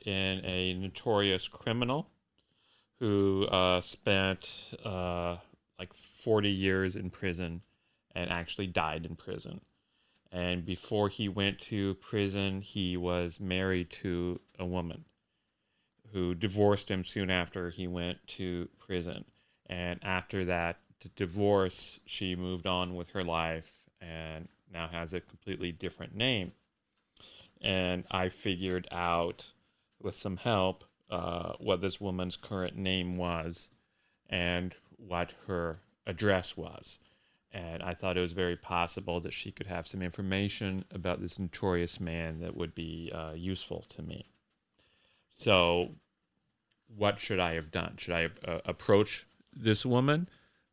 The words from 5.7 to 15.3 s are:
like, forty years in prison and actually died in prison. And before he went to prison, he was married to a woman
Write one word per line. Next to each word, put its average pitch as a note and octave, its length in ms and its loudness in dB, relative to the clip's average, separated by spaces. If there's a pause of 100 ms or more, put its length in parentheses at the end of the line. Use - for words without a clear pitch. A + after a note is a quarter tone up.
like, F2+ 140 -12
forty G#2+ 560 2
years F#2+ 460 2
in F#2+ 140 -6
prison F2 520 -4 (520)
and F2 160 -4
actually F2 380 -4
died E2 380 0
in E2+ 100 -8
prison. - 460 -10 (680)
And F2+ 340 0
before G#2 440 2
he G#2 200 -2
went G2 320 2
to G2 340 0
prison, G2 680 0
he F#2 360 -2
was F2 420 0
married F#2 500 0 (120)
to F2+ 380 0 (200)
a F#2 60 -4
woman F2+ 400 -4 (1080)